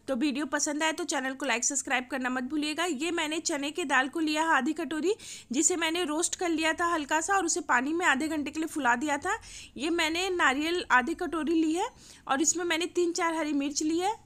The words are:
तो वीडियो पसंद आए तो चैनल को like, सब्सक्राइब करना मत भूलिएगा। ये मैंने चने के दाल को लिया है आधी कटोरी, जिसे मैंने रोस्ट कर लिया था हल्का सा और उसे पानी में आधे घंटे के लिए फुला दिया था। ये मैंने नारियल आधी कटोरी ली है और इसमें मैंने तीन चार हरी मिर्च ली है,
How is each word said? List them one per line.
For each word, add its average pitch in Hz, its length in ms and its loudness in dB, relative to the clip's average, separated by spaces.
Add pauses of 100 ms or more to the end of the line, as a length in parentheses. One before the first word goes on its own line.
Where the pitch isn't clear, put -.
तो 269 80 0
वीडियो 277 300 0
पसंद 294 360 -2
आए 320 100 2
तो 330 120 -6
चैनल 269 300 -2
को 285 120 -6
like, 240 180 0
सब्सक्राइब 262 460 -2
करना 254 200 -2
मत 254 140 -2
भूलिएगा। 302 400 -2
ये 330 260 -2
मैंने 320 300 -2
चने 285 300 -2
के 349 140 -4
दाल 269 240 4
को 339 120 -6
लिया 311 220 2
है 320 120 4
आधी 262 180 2
कटोरी, 320 420 -2 (380)
जिसे 320 240 2
मैंने 330 280 0
रोस्ट 311 320 -2
कर 359 120 -2
लिया 320 240 2
था 339 140 0
हल्का 320 340 0
सा 392 160 0
और 381 80 2
उसे 339 180 0
पानी 269 300 2
में 349 140 0
आधे 285 220 4
घंटे 285 220 -2
के 311 100 -6
लिए 320 80 -2
फुला 254 280 2
दिया 285 220 0
था। 370 200 -2 (380)
ये 330 160 -2
मैंने 339 400 0
नारियल 320 600 2
आधी 254 240 4
कटोरी 330 380 -2
ली 320 180 4
है 381 160 0 (400)
और 277 140 2
इसमें 339 220 2
मैंने 339 240 0
तीन 349 240 0
चार 330 220 0
हरी 311 200 0
मिर्च 285 280 0
ली 320 160 2
है, 381 140 2 (140)